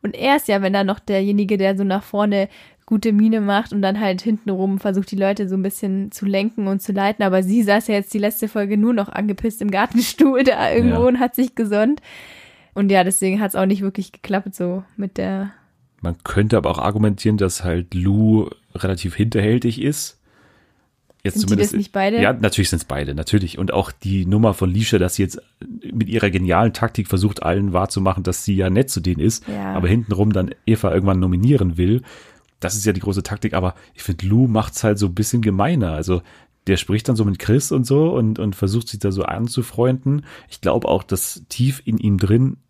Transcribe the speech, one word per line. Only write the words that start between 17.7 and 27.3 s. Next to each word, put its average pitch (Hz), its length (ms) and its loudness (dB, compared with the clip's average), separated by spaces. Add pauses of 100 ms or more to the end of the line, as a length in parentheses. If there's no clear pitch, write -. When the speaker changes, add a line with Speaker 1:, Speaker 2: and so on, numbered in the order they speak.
Speaker 2:
Lou 104 540 2 (260)
relativ 92 420 -4
hinterhältig 110 680 0
ist. - 400 -6 (1000)
Jetzt - 160 -4
Speaker 1:
Sind 214 40 0
die 190 40 0
Speaker 2:
zumindest 208 260 2
Speaker 1:
das - 60 -2
nicht 202 120 -6
beide? 202 300 0
Speaker 2:
Ja, 104 120 2
natürlich 107 360 0
sind's 82 160 -4
beide, 69 300 -6
natürlich. 87 420 0
Und 92 160 -2
auch - 180 0
die 95 360 -2
Nummer 107 260 4
von 92 160 0
Lisha, 107 300 2
dass 90 160 0
sie 101 80 2
jetzt - 180 -4 (180)
mit - 480 -6
ihrer 107 220 0
genialen 90 420 2
Taktik 113 360 -4
versucht, 101 340 0